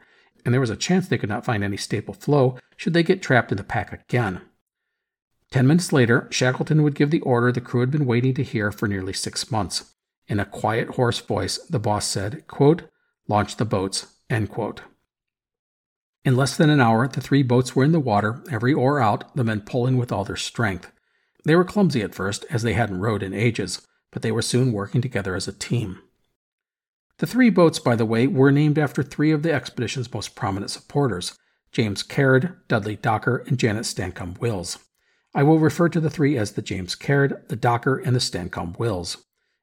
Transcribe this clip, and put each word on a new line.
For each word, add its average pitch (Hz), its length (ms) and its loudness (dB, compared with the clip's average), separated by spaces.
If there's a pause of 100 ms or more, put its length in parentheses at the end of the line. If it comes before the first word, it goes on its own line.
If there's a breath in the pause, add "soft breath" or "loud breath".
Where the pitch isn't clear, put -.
(440 soft breath)
and 120 80 0
there 131 80 2
was 117 100 0
a 98 60 -4
chance 185 320 0
they 120 100 0
could 107 100 -4
not 104 160 -6
find 104 200 -2
any 98 120 -4
stable - 380 -6
flow 135 440 2 (180 loud breath)
should - 160 -4
they 170 120 2
get 185 180 0
trapped 123 300 2
in 101 40 0
the 98 80 -6
pack - 280 -6
again. 101 500 -4 (1080)
Ten 131 160 4
minutes 175 240 4
later, 123 380 4
Shackleton 151 520 2
would 147 140 2
give 147 160 2
the 170 80 2
order 123 320 2
the 123 80 -2
crew 123 200 -2
had 127 120 0
been 151 140 0
waiting 123 280 2
to 135 80 -2
hear 104 300 -2
for 113 160 -4
nearly 98 240 -4
six - 400 -8
months. 101 420 -4 (320)
In 101 140 -2
a 98 40 -2
quiet, - 460 -4
hoarse 120 300 0
voice, 98 380 -4 (120)
the 151 80 -2
boss 104 280 -2
said, 107 420 -6
quote, 151 340 4 (460)
"Launch 104 280 0
the 120 80 -2
boats," 98 420 -4 (220)
end 107 220 -2
quote. - 320 -8 (1400)
In 131 120 4
less 131 200 0
than 151 140 4
an 147 100 4
hour, 113 260 4
the 131 140 -6
three 139 240 2
boats 123 320 2
were 131 80 4
in 156 80 4
the 170 80 2
water, 107 500 0
every 123 240 0
oar 143 240 2
out, 113 380 0
the 127 80 0
men 110 160 -2
pulling 127 360 -2
with 120 140 -2
all 98 140 -2
their 92 100 -8
strength. - 560 -4 (540)
They 151 100 4
were 175 100 4
clumsy 165 380 0
at 92 140 -8
first, 95 340 -4
as 110 140 -2
they 113 80 0
hadn't 98 260 0
rowed 104 240 -2
in 95 100 -8
ages, 104 540 -2 (240)
but - 120 -10
they 113 100 -2
were 113 100 -2
soon 127 300 0
working 101 280 -2
together 95 360 -4
as 95 100 -6
a - 60 -8
team. - 480 -6 (1200)
The 160 80 -2
three 240 220 4
boats, 175 300 4
by 123 160 2
the 113 100 2
way, 113 220 2
were 139 240 4
named 147 280 4
after 147 240 -2
three 147 280 0
of 151 140 0
the 165 80 0
expedition's 123 600 -6
most - 220 -8
prominent 98 360 -6
supporters, 113 680 -4 (320)
James 107 320 -2
Caird, 135 540 2 (100)
Dudley 107 300 -2
Docker, 117 500 -2
and 123 120 -2
Janet 113 280 -2
Stancomb 92 520 -8
Wills. 98 400 -6 (560)
I 143 80 2
will 160 160 6
refer 156 320 2
to 170 100 0
the 151 100 0
three 143 260 0
as 104 160 -2
the 110 100 -6
James 92 320 -8
Caird, 139 540 0
the 131 80 -8
Docker, 120 400 0
and 123 200 0
the - 40 2
Stancomb 90 580 -6
Wills. 104 460 -6 (380)